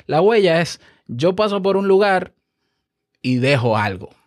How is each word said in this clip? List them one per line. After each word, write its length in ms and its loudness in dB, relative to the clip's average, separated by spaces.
la 140 0
huella 400 2
es, 200 -6
yo 260 -2
paso 280 -2
por 140 0
un 120 -2
lugar 460 2
y 140 -2
dejo 400 0
algo. 340 -6